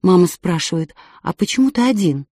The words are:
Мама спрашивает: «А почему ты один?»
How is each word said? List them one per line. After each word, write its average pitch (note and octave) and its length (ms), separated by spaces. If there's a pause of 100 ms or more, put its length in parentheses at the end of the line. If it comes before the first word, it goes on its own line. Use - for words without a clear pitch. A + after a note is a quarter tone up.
Мама F3+ 240
спрашивает: E3 640 (300)
«А E3+ 100
почему C4 380
ты A#3+ 100
один?» G3 500